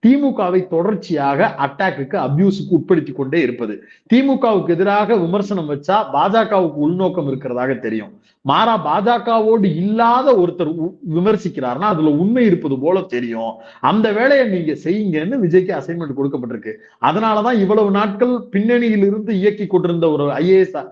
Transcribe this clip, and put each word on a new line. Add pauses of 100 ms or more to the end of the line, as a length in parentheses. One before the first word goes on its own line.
திமுகவை
தொடர்ச்சியாக (100)
அட்டாக்குக்கு,
அபியூஸுக்கு
உட்படுத்தி
கொண்டே
இருப்பது. (340)
திமுகவுக்கு
எதிராக
விமர்சனம்
வச்சா (120)
பாஜகவுக்கு
உள்நோக்கம்
இருக்கிறதாக
தெரியும். (340)
மாறா
பாஜகவோடு
இல்லாத
ஒருத்தர்
உ-, (200)
விமர்சிக்கிறார்னா
அதுல
உண்மை
இருப்பது
போல
தெரியும். (280)
அந்த
வேலையை
நீங்க
செய்யுங்கன்னு
விஜய்க்கு
அசைன்மெண்ட்
கொடுக்கப்பட்டிருக்கு. (280)
அதனாலதான்
இவ்வளவு
நாட்கள் (160)
பின்னணியில்
இருந்து
இயக்கி
கொண்டிருந்த
ஒரு
ஐ
ஏ
எஸ் (180)